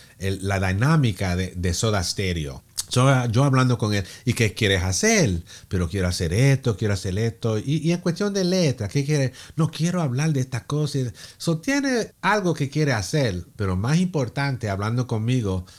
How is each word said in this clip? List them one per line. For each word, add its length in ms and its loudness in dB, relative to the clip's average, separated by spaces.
el, 300 -6
la 180 0
dinámica 720 2
de, 220 -2
de 160 0
Soda 280 0
Stereo. 600 -4
So, 380 4
yo 160 2
hablando 340 4
con 160 0
él, 120 0
"¿Y 80 2
qué 220 2
quieres 280 2
hacer?" 640 2
"Pero 220 0
quiero 180 0
hacer 240 -2
esto, 460 2
quiero 160 0
hacer 240 -4
esto, 420 -2
y, 260 -2
y 60 2
en 80 0
cuestión 340 -2
de 120 0
letras, 440 0
¿qué 140 0
quieres?" 280 0
"No 120 2
quiero 320 -2
hablar 300 0
de 80 0
estas 240 -4
cosas." 480 -2
So, 200 -2
tiene 640 -2
algo 320 2
que 160 -2
quiere 240 0
hacer, 500 0
pero 180 0
más 220 2
importante, 720 -2
hablando 360 0
conmigo, 600 0